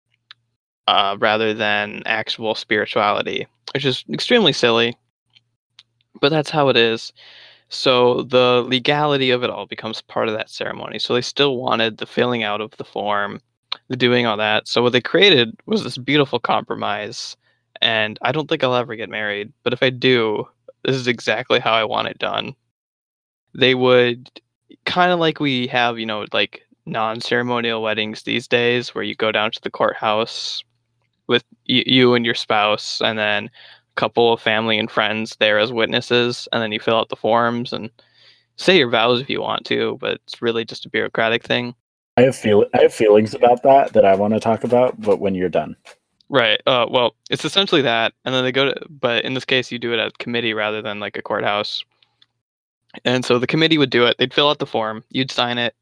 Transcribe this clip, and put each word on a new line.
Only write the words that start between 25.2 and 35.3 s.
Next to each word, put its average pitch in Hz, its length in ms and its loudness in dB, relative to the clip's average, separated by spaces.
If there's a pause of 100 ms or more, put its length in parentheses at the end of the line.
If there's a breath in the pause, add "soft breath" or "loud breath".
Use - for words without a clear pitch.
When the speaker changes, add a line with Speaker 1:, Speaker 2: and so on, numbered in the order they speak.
Speaker 1:
we 127 280 -2
have, 120 320 0
you 113 80 -6
know, 107 260 -6
like, 104 300 -2 (240)
non-ceremonial 117 960 -2
weddings 110 400 -4
these 117 240 -4
days, 120 480 0
where 110 80 -4
you 104 100 -6
go 110 180 -2
down 107 200 0
to - 100 -12
the - 80 -10
courthouse - 920 -2 (640)
with 120 160 0 (240)
y-, 123 180 2
you 123 300 4
and 120 100 0
your 117 100 -2
spouse, - 680 -2
and 110 180 -2
then 107 260 -2
a 113 40 -16 (460 soft breath)
couple 117 380 2
of 117 80 -2
family 110 380 0
and 110 100 -4
friends 107 500 -4